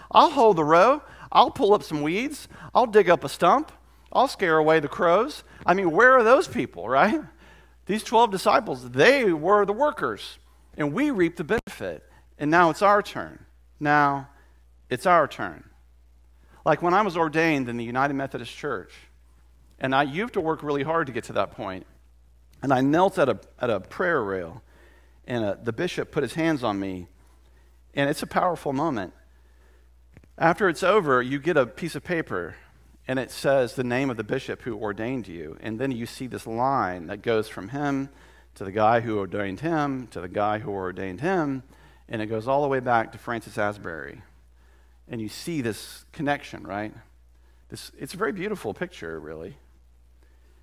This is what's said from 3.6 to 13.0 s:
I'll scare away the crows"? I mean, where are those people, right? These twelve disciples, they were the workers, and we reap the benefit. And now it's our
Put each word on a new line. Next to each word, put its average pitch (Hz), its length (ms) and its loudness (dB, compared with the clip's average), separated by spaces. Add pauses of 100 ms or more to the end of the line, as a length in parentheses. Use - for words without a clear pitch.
I'll 247 160 4
scare 165 280 0
away 156 240 6
the 147 80 -4
crows"? 202 560 0 (200)
I 175 100 4
mean, 190 180 0
where 247 240 8
are 233 80 6
those 269 240 6
people, 110 400 -6
right? 190 320 4 (640)
These 214 160 -2
twelve 226 280 4
disciples, 180 600 0
they 202 420 4
were 185 340 2
the 202 60 -2
workers, 196 680 -4 (380)
and 147 160 -2
we 285 180 0
reap 185 260 0
the 170 80 -6
benefit. 113 600 -6 (340)
And 147 120 -2
now 170 200 6
it's 147 100 -4
our 208 220 4